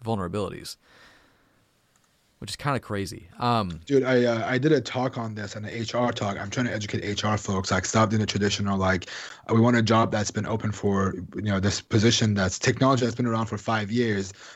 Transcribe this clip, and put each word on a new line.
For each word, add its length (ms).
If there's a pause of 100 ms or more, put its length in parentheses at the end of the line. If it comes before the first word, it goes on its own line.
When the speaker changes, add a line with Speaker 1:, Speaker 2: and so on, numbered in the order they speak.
Speaker 1:
vulnerabilities. 760 (1600)
Which 120
is 40
kinda 240
crazy. 480 (120)
Um, 480
Speaker 2:
Dude, 160
I, 220
uh, 240
I 80
did 140
a 100
talk 340
on 200
this, 200
an 100
H 280
R 180
talk. 280
I'm 100
trying 160
to 80
educate 300
H 200
R 140
folks, 320
like, 160
stop 240
doing 100
the 60
traditional, 540
like, 320 (360)
"Uh, 60
we 80
want 160
a 60
job 280
that's 200
been 160
open 240
for, 420 (220)
you 80
know, 160
this 220
position 520
that's 240
technology 480
that's 100
been 120
around 180
for 140
five 320
years, 420 (220)